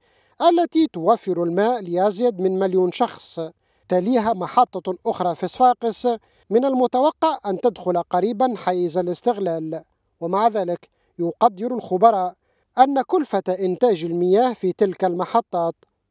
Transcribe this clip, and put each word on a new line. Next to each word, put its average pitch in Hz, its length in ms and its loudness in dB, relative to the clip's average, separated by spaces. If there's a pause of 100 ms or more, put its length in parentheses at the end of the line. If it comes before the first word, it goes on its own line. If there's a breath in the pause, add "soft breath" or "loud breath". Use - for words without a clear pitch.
(420)
التي 330 500 2
توفر 175 500 0
الماء 202 400 0
لأزيد 185 580 -2
من 190 180 0
مليون 185 340 0
شخص. - 480 -6 (480)
تليها 208 440 0
محطة 185 600 0 (120)
أخرى 180 280 -2
في 180 140 -6
صفاقس 240 600 0 (420)
من 240 140 4
المتوقع 269 840 0
أن 190 140 -4
تدخل 180 420 0
قريبا 220 540 0
حيز 180 420 -2
الاستغلال. 175 840 -4 (380)
ومع 185 280 2
ذلك 180 400 -4 (300)
يقدر 202 560 -2
الخبراء 180 600 2 (440)
أن 269 240 4
كلفة 233 460 0
إنتاج 185 560 0
المياه 180 480 2
في 185 200 -4
تلك 190 320 -2
المحطات 175 680 -2 (360)